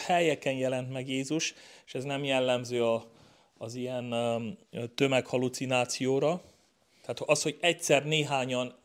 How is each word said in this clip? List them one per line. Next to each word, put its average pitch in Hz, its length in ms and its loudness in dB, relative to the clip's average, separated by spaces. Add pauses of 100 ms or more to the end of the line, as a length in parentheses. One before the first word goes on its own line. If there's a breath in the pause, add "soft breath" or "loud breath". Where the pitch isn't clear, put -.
helyeken 156 480 2
jelent 131 380 -2
meg 131 180 -8
Jézus, 139 440 -2 (320 loud breath)
és - 80 -20
ez 127 100 -6
nem 139 200 -4
jellemző 123 640 2
a, 113 200 2 (520 soft breath)
az 113 180 -10
ilyen, 123 360 -6
öm, 117 460 -2 (380)
tömeghalucinációra. 131 1500 0 (600 soft breath)
Tehát - 180 -8
az, 151 220 2
hogy - 200 -2
egyszer 160 440 4
néhányan 131 680 0 (120)